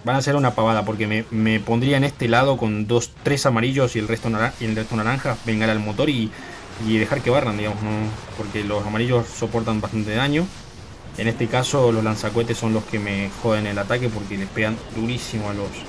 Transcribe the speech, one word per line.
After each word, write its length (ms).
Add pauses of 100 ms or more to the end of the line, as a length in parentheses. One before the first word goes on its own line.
Van 140
a 40
ser 140
una 160
pavada 320
porque 240
me, 240
me 300
pondría 340
en 80
este 240
lado 300
con 300
dos, 260 (100)
tres 220
amarillos 500
y 40
el 100
resto 200
nara-, 300
y 60
el 100
resto 220
naranja, 480
vengar 240
al 100
motor 300
y, 200 (560)
y 120
dejar 240
que 80
barran, 280
digamos, 260
¿no? 80 (460)
Porque 260
los 220
amarillos 420
soportan 520
bastante 360
daño. 300 (720)
En 100
este 200
caso 440
los 120
lanzacohetes 540
son 160
los 100
que 160
me 300 (120)
joden 260
el 100
ataque 320
porque 280
les 120
pegan 260 (200)
durísimo 540
a 40
los 160 (200)